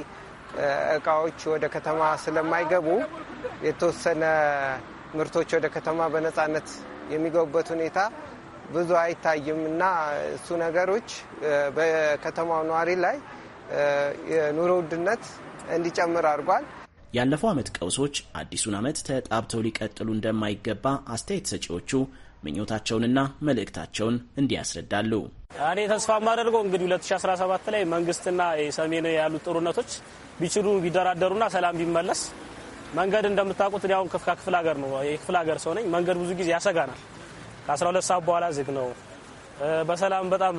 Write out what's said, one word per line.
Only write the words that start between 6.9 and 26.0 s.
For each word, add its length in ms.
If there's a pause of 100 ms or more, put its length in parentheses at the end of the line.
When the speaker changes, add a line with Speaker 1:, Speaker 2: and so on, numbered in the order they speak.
Speaker 1:
የሚገቡበት 580
ሁኔታ 300 (720)
ብዙ 260
አይታይም 680
እና 180 (480)
እሱ 260
ነገሮች 520 (640)
በከተማው 920
ነዋሪ 320
ላይ 200 (1120)
የኑሮ 480
ውድነት 460 (480)
እንዲጨምር 560
አድርጓል። 380 (480)
Speaker 2:
ያለፈው 360
ዓመት 240
ቀውሶች 420 (200)
አዲሱን 400
ዓመት 300
ተጣብተው 580
ሊቀጥሉ 480
እንደማይገባ 760 (240)
አስተያየት 400
ሰጪዎቹ 420 (520)
ምኞታቸውንና 760 (240)
መልእክታቸውን 760 (200)
እንዲያስረዳሉ። 760 (500)
Speaker 3:
እኔ 260
ተስፋ 240